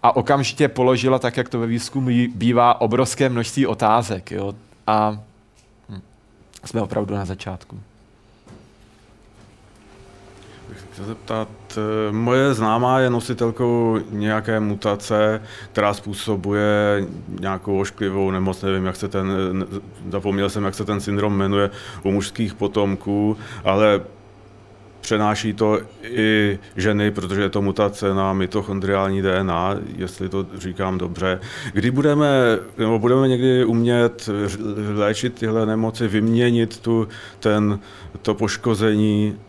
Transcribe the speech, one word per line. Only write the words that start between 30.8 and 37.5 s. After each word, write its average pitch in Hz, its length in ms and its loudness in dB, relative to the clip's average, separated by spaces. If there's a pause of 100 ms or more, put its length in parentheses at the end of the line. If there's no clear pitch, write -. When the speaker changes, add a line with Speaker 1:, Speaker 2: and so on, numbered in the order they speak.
Speaker 2:
dobře. 90 420 -2 (320)
Kdy 101 180 0
budeme, 147 380 2 (500)
nebo 113 200 2
budeme 127 300 4
někdy 127 360 4
umět 117 640 2 (180)
ř-, 101 120 -6 (400)
léčit 110 360 0
tyhle 110 320 0
nemoci, 110 420 -2
vyměnit 117 720 2
tu, 113 300 0 (320)
ten, 104 400 2 (420)